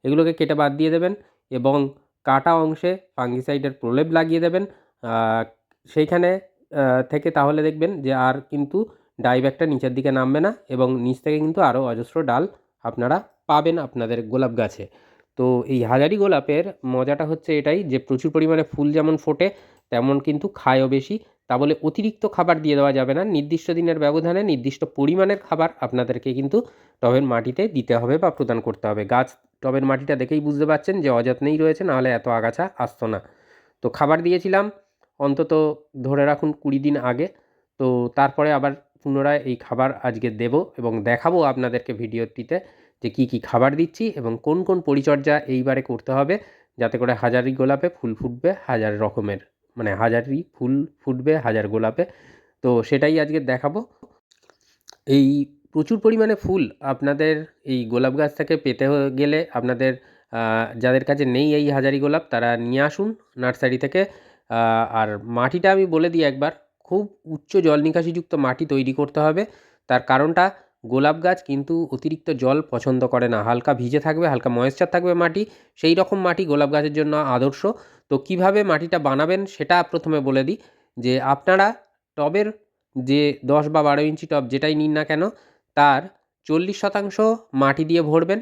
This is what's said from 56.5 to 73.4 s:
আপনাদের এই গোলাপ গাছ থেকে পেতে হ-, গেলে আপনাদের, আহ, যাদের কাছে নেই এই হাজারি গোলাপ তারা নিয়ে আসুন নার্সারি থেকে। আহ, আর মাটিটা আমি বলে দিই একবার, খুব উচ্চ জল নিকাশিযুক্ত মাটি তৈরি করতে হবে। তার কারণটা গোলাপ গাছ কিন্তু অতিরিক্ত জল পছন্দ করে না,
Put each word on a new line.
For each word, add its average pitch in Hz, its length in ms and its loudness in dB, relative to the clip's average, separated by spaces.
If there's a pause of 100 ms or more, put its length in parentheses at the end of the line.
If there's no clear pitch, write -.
আপনাদের 143 540 0 (280)
এই 131 220 -2
গোলাপ 123 320 0
গাছ 147 180 0
থেকে 160 220 -2
পেতে 139 300 -2
হ-, 139 300 2
গেলে 147 220 2 (140)
আপনাদের, 127 400 0 (400)
আহ, 113 320 0 (140)
যাদের 127 240 2
কাছে 143 220 0
নেই 127 300 2
এই 147 140 2
হাজারি 139 300 0
গোলাপ 147 300 0
তারা 117 280 0
নিয়ে 120 240 -2
আসুন 151 280 -2 (280)
নার্সারি 127 400 -2
থেকে। 139 240 0
আহ, 113 880 -2
আর 110 180 0 (140)
মাটিটা 127 480 0
আমি 190 140 4
বলে 165 240 0
দিই 165 140 0
একবার, 143 280 0 (320)
খুব 196 200 -2 (220)
উচ্চ 160 320 -12
জল 156 240 4
নিকাশিযুক্ত 165 540 -2
মাটি 139 300 -2
তৈরি 135 280 -2
করতে 143 260 -2
হবে। 156 240 2 (460)
তার 127 120 2
কারণটা 160 440 4 (400)
গোলাপ 139 380 2
গাছ 180 200 2
কিন্তু 147 480 -4
অতিরিক্ত 160 380 -6
জল 131 320 0
পছন্দ 127 460 -2
করে 123 220 2
না, 113 140 0